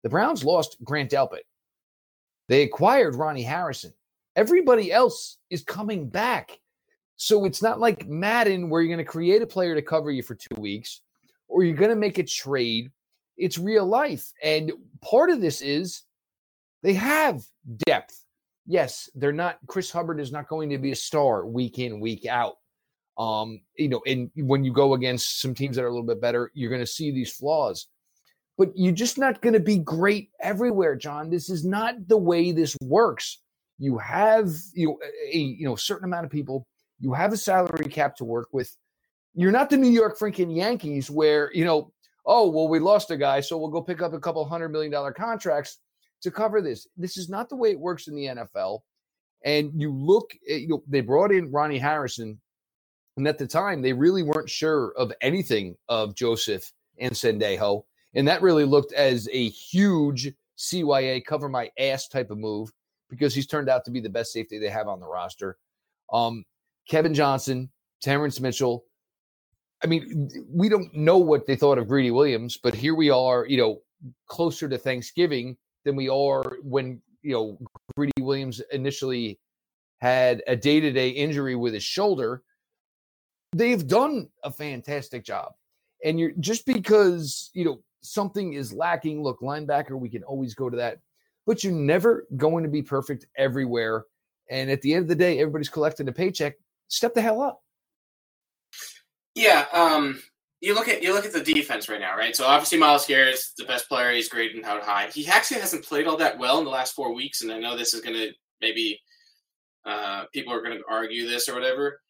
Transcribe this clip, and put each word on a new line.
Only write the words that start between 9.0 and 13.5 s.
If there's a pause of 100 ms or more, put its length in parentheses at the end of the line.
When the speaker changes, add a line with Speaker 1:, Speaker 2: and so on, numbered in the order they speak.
Speaker 1:
create
a
player
to
cover
you
for
two
weeks (460)
or
you're
gonna
make
a
trade. (460)
It's